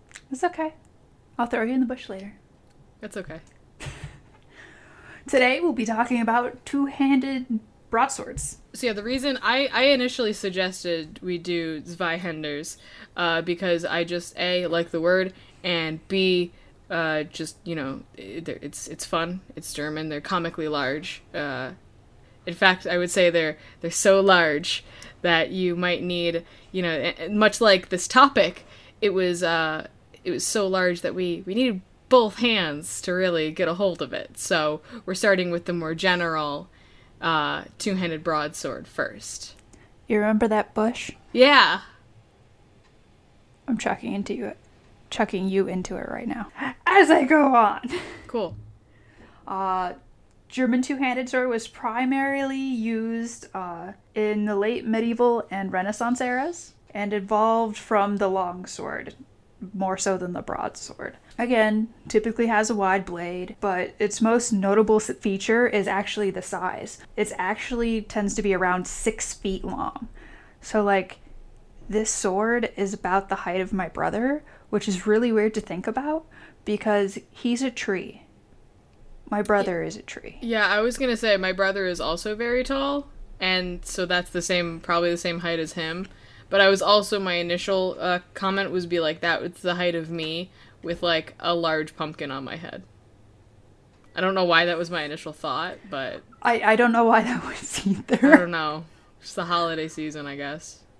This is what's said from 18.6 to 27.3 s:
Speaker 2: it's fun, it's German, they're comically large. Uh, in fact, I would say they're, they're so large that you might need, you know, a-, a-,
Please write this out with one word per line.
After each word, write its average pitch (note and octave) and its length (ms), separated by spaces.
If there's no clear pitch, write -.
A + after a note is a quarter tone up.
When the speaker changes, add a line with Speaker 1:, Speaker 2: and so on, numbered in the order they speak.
Speaker 2:
it's - 180
fun, F3 340
it's - 160
German, D#3 360
they're D3 120
comically E3 480
large. D3 540
Uh, C3 360
in E3+ 80
fact, F#3 320
I F3 120
would F3 120
say F3+ 200
they're, D#3+ 280
they're E3+ 100
so G3 300
large E3+ 640
that E3 280
you F3+ 260
might F3+ 260
need, E3+ 420
you F#3 100
know, F3 100
a-, D#3+ 340
a-, F#3 40